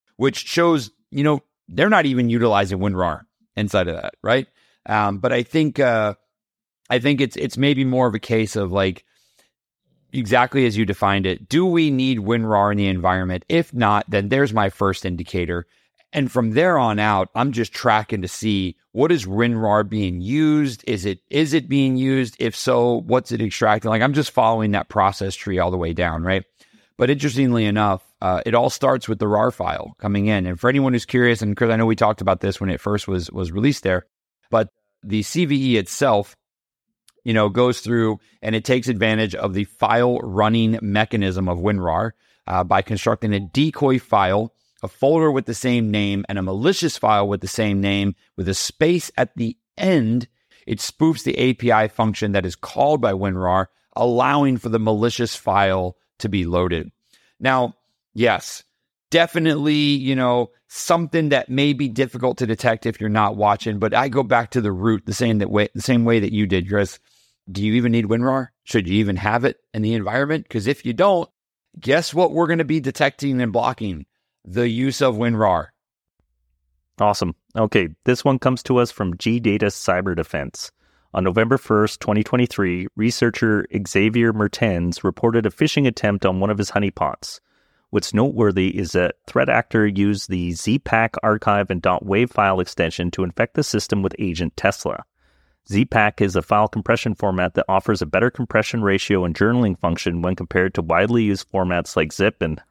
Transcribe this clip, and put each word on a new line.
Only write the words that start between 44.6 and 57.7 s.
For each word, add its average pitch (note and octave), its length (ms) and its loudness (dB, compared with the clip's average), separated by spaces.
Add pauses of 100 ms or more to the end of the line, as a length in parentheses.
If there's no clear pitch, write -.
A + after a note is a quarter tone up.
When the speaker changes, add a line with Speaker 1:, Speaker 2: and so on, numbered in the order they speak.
Speaker 1:
a A2 40 -8
folder D#3 440 2
with C3 140 -2
the A#2 80 -6
same A#2 360 0
name, G2+ 380 -2
and G2+ 100 -6
a F#2+ 60 -4
malicious B2+ 540 -2
file G#2 300 2
with G2+ 140 -2
the G2 60 -10
same G#2 320 -2
name G2 360 0 (200)
with F2+ 140 -4
a F#2+ 40 -2
space - 640 -2
at B2+ 200 -2
the A#2 200 -6 (200)
end. B2 500 0 (400)
It A2+ 120 -4
spoofs - 440 -2
the - 140 -2
A B2+ 160 2
P A#2+ 180 -2
I G#2+ 160 4
function G#2+ 460 -2
that F#2+ 120 0
is F2+ 100 -6
called C#3 460 -2
by G#2+ 120 2
winrar, F#2+ 540 0 (280)
allowing B2+ 640 2
for A2+ 120 -8
the A2 100 0
malicious A2 560 0
file F#2+ 640 0 (220)
to A2 100 -6
be F#2+ 160 0
loaded. E2+ 460 -2 (480)
Now, B2+ 360 0 (380)